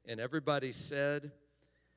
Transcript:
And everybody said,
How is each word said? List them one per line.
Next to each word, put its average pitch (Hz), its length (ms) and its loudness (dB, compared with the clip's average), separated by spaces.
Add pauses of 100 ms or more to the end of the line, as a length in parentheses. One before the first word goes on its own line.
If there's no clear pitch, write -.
And 113 140 -4
everybody 135 540 0
said, 143 580 0 (640)